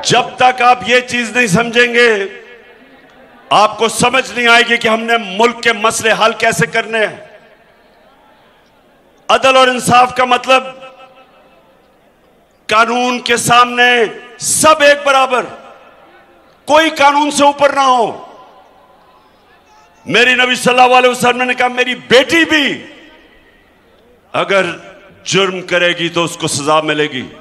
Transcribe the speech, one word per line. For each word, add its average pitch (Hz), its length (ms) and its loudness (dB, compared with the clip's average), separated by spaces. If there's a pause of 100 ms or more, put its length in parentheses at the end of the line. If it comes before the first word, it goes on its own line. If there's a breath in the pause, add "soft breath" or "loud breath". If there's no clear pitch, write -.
जब 240 280 -2
तक 254 260 0
आप 247 260 4
ये 247 120 2
चीज 240 360 -6
नहीं 247 100 0
समझेंगे, 233 640 0 (1400)
आपको 214 360 2
समझ 240 500 -2
नहीं 240 100 0
आएगी 233 300 2
कि 226 100 -2
हमने 226 300 -2 (180)
मुल्क 233 280 0
के 233 80 0
मसले 214 380 -2
हल 208 220 0
कैसे 226 340 -2
करने 220 320 -4
हैं। 180 320 -6 (2000)
अदल 247 280 2
और 262 120 6
इंसाफ 247 480 2
का 254 100 0
मतलब 254 580 -2 (1800)
कानून 240 500 0
के 240 180 -2
सामने 240 520 2 (520)
सब 311 420 2
एक 285 220 2
बराबर, 262 380 0 (1300)
कोई 302 220 2
कानून 285 400 2
से 277 140 0
ऊपर 285 300 2
ना 277 80 0
हो। 247 420 0 (1800)
मेरी 240 280 2
नबी 247 220 0
सल्लल्लाहु 254 340 2
अलैहि 254 220 4
वसल्लम 240 300 -2
ने 254 120 -4
कहा, 247 140 -2
"मेरी 247 260 -4
बेटी 294 500 2
भी 302 280 -2 (1600)
अगर 180 300 0 (640)
जुर्म 185 340 -2
करेगी 175 480 -2
तो 165 160 -2
उसको 165 240 -8
सजा 151 320 0
मिलेगी। 151 440 -4 (160)